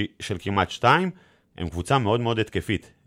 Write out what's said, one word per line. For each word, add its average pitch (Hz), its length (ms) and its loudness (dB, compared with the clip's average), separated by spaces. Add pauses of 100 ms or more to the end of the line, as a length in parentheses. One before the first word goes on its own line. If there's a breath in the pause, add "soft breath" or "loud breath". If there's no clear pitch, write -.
(200)
של - 200 -6
כמעט 98 300 0
שתיים, 165 420 2 (460 soft breath)
הם 87 120 -4
קבוצה 87 280 0
מאוד 117 240 2
מאוד 117 180 -2
התקפית. - 520 -4 (160)